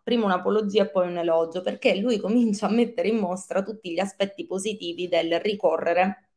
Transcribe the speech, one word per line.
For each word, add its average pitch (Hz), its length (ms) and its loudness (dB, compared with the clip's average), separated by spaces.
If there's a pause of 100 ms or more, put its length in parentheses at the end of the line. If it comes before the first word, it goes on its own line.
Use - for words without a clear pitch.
prima 240 220 0
un'apologia 196 580 2
e 196 60 -2
poi 180 180 0
un 175 100 -4
elogio, 165 440 0
perché 202 340 0
lui 214 240 0
comincia 214 480 2
a 196 40 2
mettere 226 380 0
in 226 80 0
mostra 190 460 0
tutti 196 280 -10
gli 165 80 -4
aspetti 196 460 -4
positivi 180 600 -4
del 170 320 0
ricorrere 175 960 0